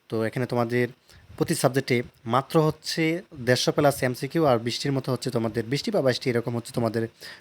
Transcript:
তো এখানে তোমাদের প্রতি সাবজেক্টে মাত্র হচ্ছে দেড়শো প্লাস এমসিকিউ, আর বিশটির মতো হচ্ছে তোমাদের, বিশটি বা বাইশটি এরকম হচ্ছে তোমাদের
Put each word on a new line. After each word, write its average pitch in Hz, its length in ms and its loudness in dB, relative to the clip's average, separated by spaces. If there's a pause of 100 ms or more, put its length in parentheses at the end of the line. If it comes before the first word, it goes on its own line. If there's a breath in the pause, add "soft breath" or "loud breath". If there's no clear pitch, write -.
তো 113 160 -2
এখানে 120 220 -2
তোমাদের 120 420 0 (480 soft breath)
প্রতি 160 180 -2
সাবজেক্টে 127 480 2 (240)
মাত্র 135 340 2
হচ্ছে 160 640 -2 (220)
দেড়শো 123 280 2
প্লাস 143 300 4
এমসিকিউ, 135 420 -2
আর 123 140 4
বিশটির 120 340 -4
মতো 135 200 -2
হচ্ছে 123 180 -4
তোমাদের, 113 340 -2
বিশটি 139 260 -4
বা 196 120 2
বাইশটি 127 280 0
এরকম 120 260 -2
হচ্ছে - 160 -6
তোমাদের 113 360 0 (320 loud breath)